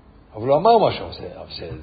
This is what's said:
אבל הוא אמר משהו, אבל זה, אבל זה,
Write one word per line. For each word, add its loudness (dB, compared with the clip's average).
אבל -6
הוא 4
אמר 6
משהו, 0
אבל -12
זה, -14
אבל -16
זה, -12